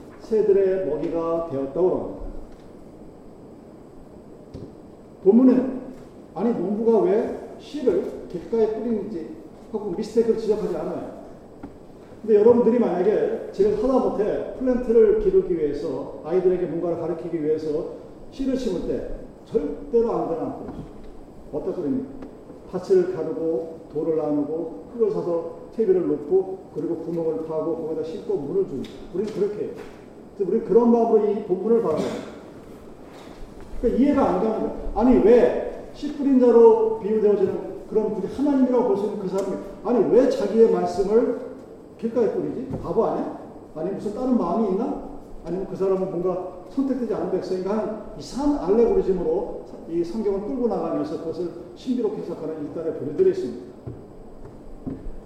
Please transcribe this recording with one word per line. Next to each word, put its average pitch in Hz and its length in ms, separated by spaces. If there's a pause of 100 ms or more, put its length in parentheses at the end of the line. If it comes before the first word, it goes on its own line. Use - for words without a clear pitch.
(200)
새들의 190 680
먹이가 165 640
되었다고 139 400
합니다. - 280 (3000)
본문은 233 540 (560)
아니 220 180
농부가 208 480
왜 190 380 (200)
씨를 - 680
길가에 214 460
뿌리는지 196 640 (360)
혹은 196 240
미스테이크를 220 420
지적하지 185 380
않아요. 151 420 (1040)
근데 214 140
여러분들이 233 420
만약에 185 760
집에서 208 300
하다못해 214 760
플랜트를 226 640
기르기 185 360
위해서 147 680
아이들에게 180 420
뭔가를 170 340
가르치기 165 420
위해서 151 520 (360)
씨를 262 260
심을 - 320
때 - 220 (360)
절대로 - 640
아무데나 160 300
안 131 160
뿌리죠. - 400 (540)
어디다 175 240
뿌립니까? 139 320 (640)
밭을 180 440
가르고 160 640 (140)
돌을 156 240
나누고 151 680 (100)
흙을 220 160
사서 170 480 (160)
퇴비를 185 320
놓고 160 520 (160)
그리고 160 240
구멍을 160 480
파고 160 300
거기다 156 280
심고 - 320
물을 165 300
줍니다. 120 240 (240)
우리는 202 180
그렇게 185 320
해요. - 60 (640)
그래서 185 140
우리는 220 160
그런 233 260
마음으로 220 380
이 - 140
본문을 190 380
바라봅니다. 156 340 (1600)
그러니까 220 220
이해가 285 260
안 180 140
가는 220 180
거예요. - 340
아니 233 300
왜 214 440 (260)
씨 294 220
뿌린 269 220
자로 233 600
비유되어지는 202 920
그런 208 240
분이 - 180
하나님이라고 254 540
볼 196 100
수 208 100
있는 196 120
그 185 100
사람이 196 280 (280)
아니 190 300
왜 262 160
자기의 208 400
말씀을 185 720 (580)
길가에 226 360
뿌리지? 185 340 (120)
바보 185 240
아니야? - 360 (340)
아니면 175 220
무슨 208 180
다른 254 240
마음이 214 320
있나? 240 380 (360)
아니면 175 240
그 175 60
사람은 190 360
뭔가 175 480 (120)
선택되지 247 440
않은 185 180
백성인가 185 440
하는 208 180 (220)
이상한 285 420
알레고리즘으로 190 1040 (260)
이 170 140
성경을 202 380
끌고 240 260
나가면서 160 500
그것을 165 300 (260)
신비롭게 226 480
해석하는 156 440
일단의 165 320
부류들이 170 320
있습니다. - 360 (1600)